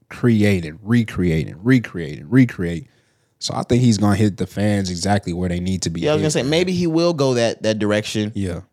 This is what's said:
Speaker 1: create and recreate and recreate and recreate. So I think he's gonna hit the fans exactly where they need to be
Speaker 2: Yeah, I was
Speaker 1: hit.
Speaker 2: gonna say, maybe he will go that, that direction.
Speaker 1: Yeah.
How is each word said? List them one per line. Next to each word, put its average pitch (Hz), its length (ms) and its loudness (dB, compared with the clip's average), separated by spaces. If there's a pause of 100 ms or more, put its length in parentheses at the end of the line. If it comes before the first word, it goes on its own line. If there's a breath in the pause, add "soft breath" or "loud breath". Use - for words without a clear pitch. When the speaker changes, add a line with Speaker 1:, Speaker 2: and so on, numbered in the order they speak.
Speaker 1:
create 104 560 2
and 78 180 -12
recreate 95 680 0
and 85 180 -16
recreate 110 540 0
and 73 120 -14
recreate. 87 540 2 (540)
So - 140 -8
I 127 80 -4
think 123 200 2
he's 113 160 4
gonna 101 180 2
hit 104 200 2
the 90 120 -6
fans 101 420 -2
exactly 90 420 -2
where 90 160 -2
they 87 120 -2
need 92 220 -2
to 87 80 -4
be 82 100 -6
Speaker 2:
Yeah, 147 100 0
I 151 40 2
was 151 80 0
Speaker 1:
hit. 151 120 0
Speaker 2:
gonna 131 100 -2
say, 139 60 -2
maybe 180 220 0
he 175 160 0
will 170 240 0
go 139 220 0
that, 117 280 0
that 107 160 0
direction. 104 560 -2
Speaker 1:
Yeah. 90 280 -6 (100)